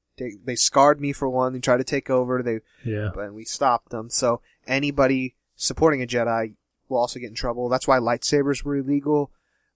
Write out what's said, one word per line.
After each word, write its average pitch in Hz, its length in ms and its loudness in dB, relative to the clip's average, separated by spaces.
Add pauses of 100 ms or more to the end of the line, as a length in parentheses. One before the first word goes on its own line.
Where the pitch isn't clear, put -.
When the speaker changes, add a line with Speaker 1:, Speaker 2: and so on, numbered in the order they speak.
(180)
Speaker 1:
take, 104 280 -12
they 123 100 -4
scarred 147 440 4
me 143 140 -4
for 135 160 -4
one. 127 240 0
They 127 60 -8
tried 123 180 2
to 131 60 -2
take - 260 -4
over. 127 320 0
They, 117 200 -4 (220)
Speaker 2:
Yeah. 107 300 -4
Speaker 1:
but 101 200 -10
we 110 120 -18
stopped - 440 0
them. 117 200 -10
So 120 320 0 (240)
anybody 135 680 0 (200)
supporting 151 460 2
a 123 60 -6
Jedi 113 480 -2 (340)
will 127 80 -2
also 120 220 -2
get 120 100 -12
in 113 60 -18
trouble. 123 340 -4
That's 127 180 0
why 131 120 4
lightsabers 131 640 0
were 143 140 -2
illegal. 143 520 0 (460)